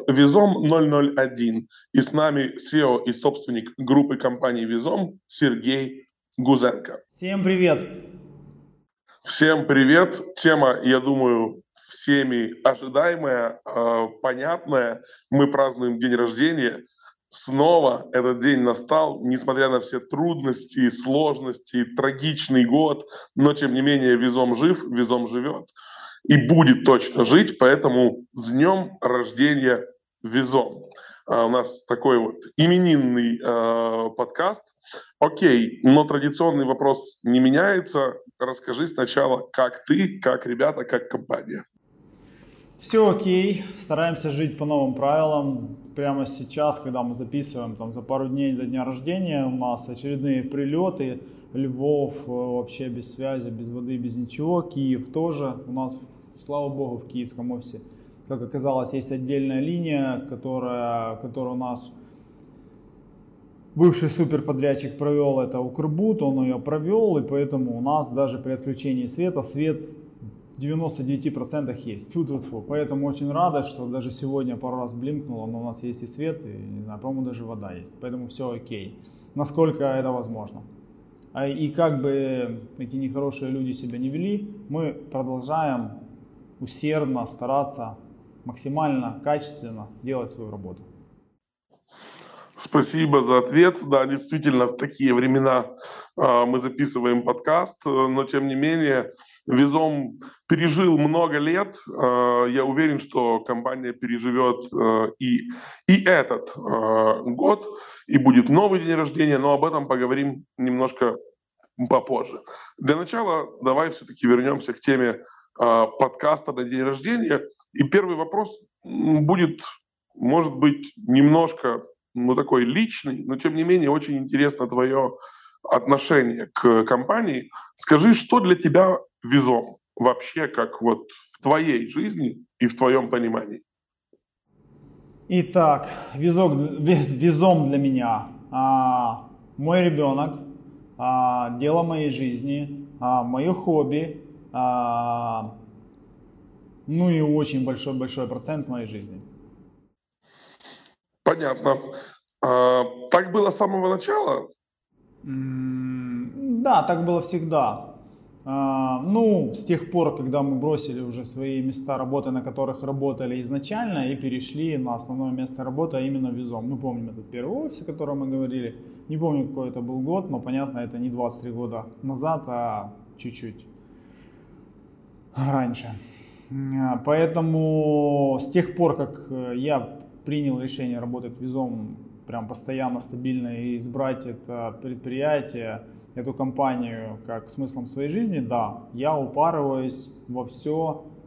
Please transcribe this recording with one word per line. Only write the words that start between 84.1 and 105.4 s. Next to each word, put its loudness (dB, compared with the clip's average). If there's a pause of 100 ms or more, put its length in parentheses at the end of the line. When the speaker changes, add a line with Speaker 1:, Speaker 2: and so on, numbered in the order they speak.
Speaker 2:
мы -4
продолжаем -4 (720)
усердно -4
стараться -6 (460)
максимально -4
качественно -6 (160)
делать -6
свою -14
работу. -14 (1700)
Speaker 1:
Спасибо 2
за 6
ответ. 4
Да, 4
действительно, 0
в -4
такие 0
времена, 2 (420)
а, 4
мы 0
записываем 0
подкаст, 0
э, -2
но 2
тем -2
не -2
менее, 0 (360)
Визом 0 (300)
пережил 4
много 2
лет. -2 (240)
А, 2
я 0
уверен, 0
что -2
компания -6
переживет, 0 (100)
э, 2
и, 0 (400)